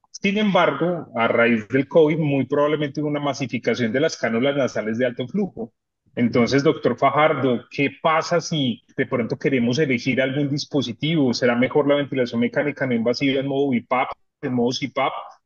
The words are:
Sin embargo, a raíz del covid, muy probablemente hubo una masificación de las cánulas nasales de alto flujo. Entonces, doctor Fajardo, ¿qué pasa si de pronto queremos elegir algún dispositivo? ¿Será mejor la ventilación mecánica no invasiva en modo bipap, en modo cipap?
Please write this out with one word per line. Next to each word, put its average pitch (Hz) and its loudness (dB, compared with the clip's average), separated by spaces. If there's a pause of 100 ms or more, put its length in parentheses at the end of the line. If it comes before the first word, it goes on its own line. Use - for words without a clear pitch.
(120)
Sin 196 -2
embargo, 170 0
a 117 0
raíz 117 2
del 135 0
covid, 160 4
muy 139 0
probablemente 147 0
hubo 147 -2
una 147 -2
masificación 123 -2
de 123 0
las 160 0
cánulas 123 0
nasales 113 -2
de 123 0
alto 123 -4
flujo. 185 -6 (420)
Entonces, 120 2
doctor 139 2
Fajardo, 135 2
¿qué 139 -2 (120)
pasa 160 0
si 135 -2 (160)
de 135 0
pronto 120 -4
queremos 127 0
elegir 131 0
algún 135 -2
dispositivo? 139 -2
¿Será 123 2
mejor 127 2
la 143 4
ventilación 131 -2
mecánica 139 -2
no 127 -2
invasiva 123 0
en 135 -4
modo 139 0
bipap, 123 -2 (320)
en 131 -4
modo 123 0
cipap? 151 -4 (340)